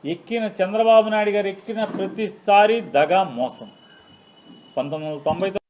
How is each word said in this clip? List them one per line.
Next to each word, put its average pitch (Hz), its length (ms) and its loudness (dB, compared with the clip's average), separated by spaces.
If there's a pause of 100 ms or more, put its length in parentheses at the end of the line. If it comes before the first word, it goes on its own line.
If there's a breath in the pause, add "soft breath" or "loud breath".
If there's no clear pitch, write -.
ఎక్కిన, 196 380 -6 (180)
చంద్రబాబు 220 480 4
నాయుడు 214 200 0
గారు 202 180 0
ఎక్కిన 214 360 -6
ప్రతిసారి 208 960 2
దగా, 165 420 2
మోసం. 120 460 -8 (1080)
పంతొమ్మిది 151 340 -6
వందల 147 120 -10
తొంభై 196 260 -2
తొమ్మిది 196 100 -8 (100)